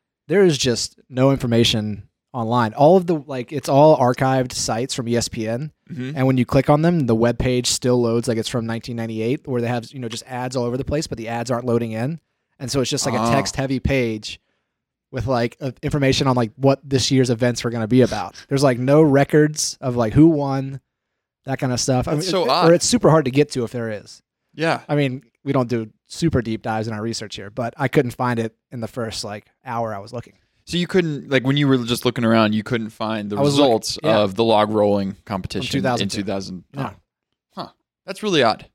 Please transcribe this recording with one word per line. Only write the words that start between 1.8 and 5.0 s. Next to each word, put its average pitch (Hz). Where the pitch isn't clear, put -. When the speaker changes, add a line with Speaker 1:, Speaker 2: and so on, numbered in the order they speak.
Speaker 1:
online. 117
All 147
of 180
the, 175
like, 135
it's 143
all 151
archived 131
sites 120
from 120